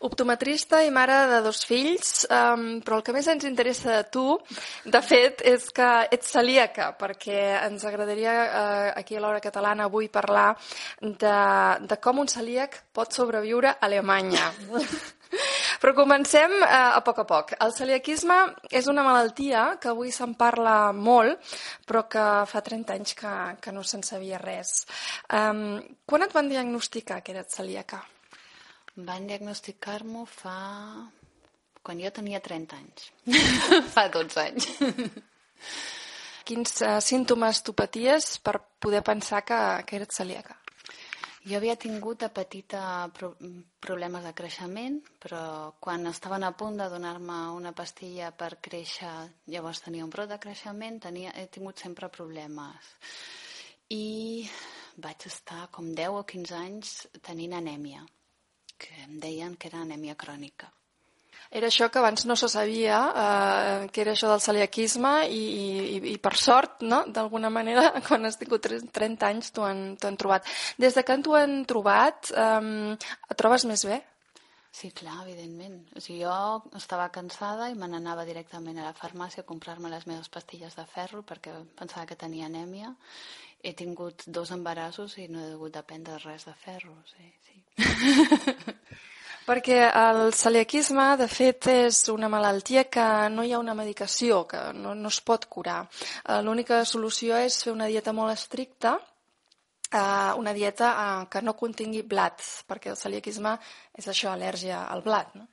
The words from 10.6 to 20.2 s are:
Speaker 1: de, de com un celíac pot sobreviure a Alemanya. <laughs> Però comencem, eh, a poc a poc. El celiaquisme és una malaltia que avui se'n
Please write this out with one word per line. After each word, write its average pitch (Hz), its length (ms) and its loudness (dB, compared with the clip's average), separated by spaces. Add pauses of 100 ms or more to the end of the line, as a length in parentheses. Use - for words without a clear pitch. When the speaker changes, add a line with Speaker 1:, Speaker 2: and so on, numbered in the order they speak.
Speaker 1:
de, 208 380 2 (500)
de 214 160 -2
com 254 160 4
un 277 80 0
celíac 247 540 -4 (100)
pot - 240 -4
sobreviure 233 640 2
a - 0 - (100)
Alemanya. 190 640 2 (160)
<laughs> 311 500 -6 (600)
Però 262 160 8
comencem, 285 580 6 (100)
eh, - 120 8 (240)
a - 80 6
poc 233 160 0
a - 20 0
poc. 156 280 2 (100)
El 226 120 4
celiaquisme 302 600 2 (340)
és 254 200 2
una 285 160 4
malaltia 247 720 4
que 240 120 -2
avui 240 220 -4
se'n 233 240 -6